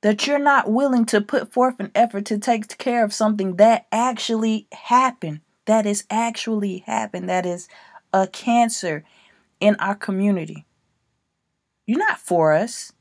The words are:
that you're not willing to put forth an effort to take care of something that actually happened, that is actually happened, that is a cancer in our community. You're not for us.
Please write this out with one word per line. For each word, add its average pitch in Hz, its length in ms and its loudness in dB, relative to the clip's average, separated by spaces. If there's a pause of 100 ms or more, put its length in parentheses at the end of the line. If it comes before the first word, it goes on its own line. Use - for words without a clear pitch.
that 208 260 0
you're 285 120 0
not 277 340 4
willing 254 320 2
to 220 160 2
put - 320 -2
forth 254 260 2
an 202 160 -8
effort 220 300 0
to 208 140 -4
take 220 400 -2
care 240 260 0
of 208 80 -4
something 208 440 -2
that 220 360 4
actually 226 800 -2
happened, 247 680 0 (260)
that 220 180 2
is 202 240 -2
actually 214 800 -4
happened, 208 420 -6
that 185 160 -2
is 175 240 -8 (460)
a 190 120 2
cancer 220 760 -2 (560)
in 208 160 2
our 196 180 -4
community. 190 680 -4 (1200)
You're 240 140 0
not 427 200 -2
for 160 360 4
us. - 460 -2